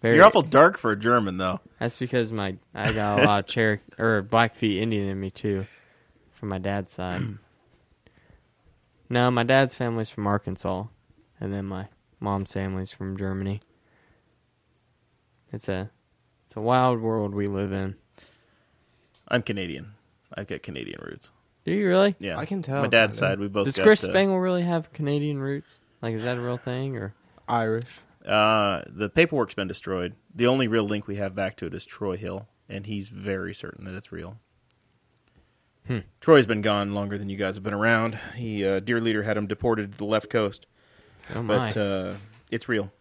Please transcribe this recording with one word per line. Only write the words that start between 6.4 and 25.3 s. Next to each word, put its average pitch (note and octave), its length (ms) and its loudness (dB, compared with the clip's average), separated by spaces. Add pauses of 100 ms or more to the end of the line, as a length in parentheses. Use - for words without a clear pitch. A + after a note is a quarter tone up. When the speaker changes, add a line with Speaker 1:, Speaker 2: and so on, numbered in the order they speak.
Speaker 1:
my F#2+ 100 -6
dad's G2 360 -6
side. F2+ 280 -6
<clears throat> G#2 160 -8 (1700)
No, B2 220 2
my B2 120 2
dad's C3+ 320 4
family's A#2 340 -2
from G#2 180 -6
Arkansas, G2 580 -2 (540)
and G2 140 -6
then G2 140 -6
my G2 220 -10 (300)
mom's G2 340 -2
family's F#2+ 400 -4
from F#2+ 260 -8
Germany. G2 420 -4 (1900)
It's - 160 -10
a, G2 220 -4 (560)
it's - 100 -16
a A2 40 -8
wild B2 400 2
world A2 340 -2
we G2+ 120 -2
live G2 260 -2
in. F#2+ 240 -4 (1300)
Speaker 2:
I'm A#2+ 140 2
Canadian. G2 520 -6 (400)
I've G2+ 120 -8
got E2 160 -10
Canadian G#1 400 -10
roots. G1+ 280 -16 (340)
Speaker 1:
Do D#3+ 80 -2
you G3+ 140 0
really? F#3+ 320 4
Speaker 2:
Yeah. F#2+ 200 -6
Speaker 3:
I D3 80 -6
can G3 160 -6
tell, C#3 200 -2
Speaker 2:
My C3+ 60 0
dad's A2 300 4
Speaker 3:
kinda. F#2+ 140 2
Speaker 2:
side, G2 80 -2
we G2+ 80 -4
both G2+ 180 0
Speaker 1:
Does C3+ 100 -2
Speaker 2:
got, G2 60 0
Speaker 1:
Chris A2 200 8
Speaker 2:
uh, F#2+ 60 -4
Speaker 1:
Spangle F#3+ 320 2
really F3+ 220 0
have E3+ 300 -2
Canadian D3 460 -2